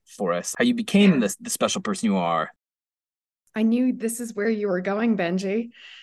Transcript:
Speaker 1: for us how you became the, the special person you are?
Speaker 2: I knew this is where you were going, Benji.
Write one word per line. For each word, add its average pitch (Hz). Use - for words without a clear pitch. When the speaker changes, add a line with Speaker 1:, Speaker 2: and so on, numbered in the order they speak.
Speaker 1:
for 90
us 87
how 123
you 123
became 156
the, 101
the -
special 104
person 104
you 98
are? 85
Speaker 2:
I 220
knew 247
this 226
is 233
where 202
you 208
were 185
going, 214
Benji. 190